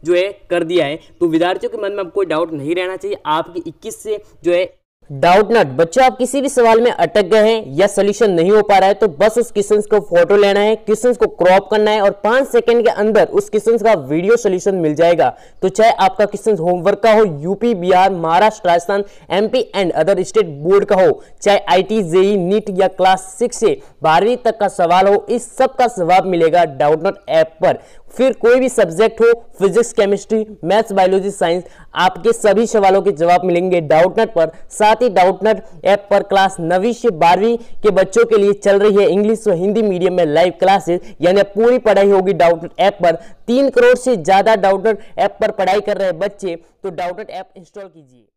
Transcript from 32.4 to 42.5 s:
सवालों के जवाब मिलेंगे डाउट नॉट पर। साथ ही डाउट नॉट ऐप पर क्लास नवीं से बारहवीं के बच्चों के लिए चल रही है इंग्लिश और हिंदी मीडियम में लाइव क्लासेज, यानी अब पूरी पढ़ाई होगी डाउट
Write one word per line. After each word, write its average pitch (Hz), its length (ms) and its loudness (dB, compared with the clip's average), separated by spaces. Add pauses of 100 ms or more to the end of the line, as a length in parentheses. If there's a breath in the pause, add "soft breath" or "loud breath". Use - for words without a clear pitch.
सवालों 196 340 2
के 196 100 0
जवाब 175 340 2
मिलेंगे 175 360 0
डाउट 160 380 2
नॉट 220 100 0
पर। 160 220 -2 (180 soft breath)
साथ 214 260 0
ही 240 140 -2
डाउट 202 340 0
नॉट 214 140 0 (280 loud breath)
ऐप 202 260 0
पर 196 120 2
क्लास 190 360 0
नवीं 185 340 -2
से 233 160 -2
बारहवीं 185 480 2
के - 320 -4
बच्चों 190 360 2
के 220 120 0
लिए 202 160 2
चल 202 260 0
रही 208 160 2
है 202 160 2
इंग्लिश 208 360 -2
और 196 60 2
हिंदी 196 280 -2
मीडियम 180 320 -2
में 180 120 2
लाइव 165 340 0
क्लासेज, 180 640 -2
यानी 185 180 2
अब - 60 2
पूरी 240 320 0
पढ़ाई 202 320 2
होगी 190 240 2
डाउट 165 300 0